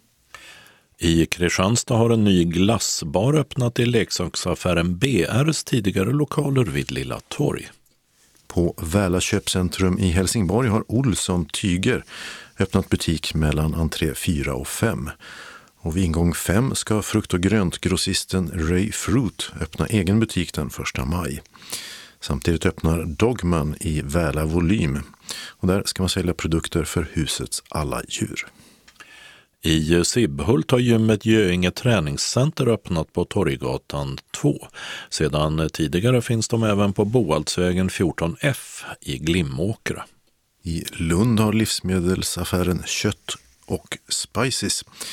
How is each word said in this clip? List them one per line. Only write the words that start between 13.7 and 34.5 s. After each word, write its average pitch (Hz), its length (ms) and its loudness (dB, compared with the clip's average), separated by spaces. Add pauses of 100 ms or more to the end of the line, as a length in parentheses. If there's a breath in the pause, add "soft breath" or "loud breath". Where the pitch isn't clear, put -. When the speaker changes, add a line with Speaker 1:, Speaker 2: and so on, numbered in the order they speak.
Speaker 2:
entré 78 400 -2
fyra 71 420 -2
och 65 120 -6
fem. 76 420 -2 (680 loud breath)
Och 82 200 -4
vid 95 60 2
ingång 85 300 2
fem 110 420 0
ska 107 260 -2
frukt- - 320 -2
och 90 80 2
gröntgrossisten 92 1120 0
Ray 90 380 0
Fruit - 600 -2 (100)
öppna 80 260 -4
egen 101 320 2
butik 95 340 -2
den 73 160 -4
första - 360 -6
maj. 73 360 -4 (800 loud breath)
Samtidigt 80 460 0
öppnar 82 400 0
Dogman 85 760 0
i 76 220 -2
Väla 73 440 0
Volym. 82 540 2 (480 loud breath)
Och - 200 -4
där 98 180 2
ska - 180 -4
man 90 60 2
sälja 87 240 0
produkter 80 500 0
för 78 300 -2
husets - 560 -4
alla - 380 -4
djur. - 400 -6 (1160 loud breath)
Speaker 1:
I 80 400 4
Sibbhult 104 680 0
har 123 80 4
gymmet 113 460 4
Göinge 90 460 4
Träningscenter 117 960 0
öppnat 92 460 -2
på 87 120 0
Torggatan 69 920 -2 (240)
två. - 260 0 (420 loud breath)